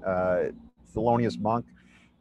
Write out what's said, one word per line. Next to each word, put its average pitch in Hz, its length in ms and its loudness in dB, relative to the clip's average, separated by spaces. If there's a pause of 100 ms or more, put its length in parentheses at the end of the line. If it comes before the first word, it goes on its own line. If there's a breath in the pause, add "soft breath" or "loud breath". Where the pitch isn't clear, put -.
uh, 90 480 0 (420)
Thelonious 117 440 2
Monk, 113 280 -2 (540 soft breath)